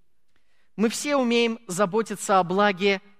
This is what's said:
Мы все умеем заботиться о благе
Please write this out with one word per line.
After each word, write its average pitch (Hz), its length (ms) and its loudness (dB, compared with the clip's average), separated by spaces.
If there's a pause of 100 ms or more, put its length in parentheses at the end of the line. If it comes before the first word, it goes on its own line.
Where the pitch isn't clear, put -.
(760)
Мы 214 140 0
все 294 260 -4
умеем 233 500 0
заботиться 196 720 -2
о 185 60 2
благе 196 560 0 (180)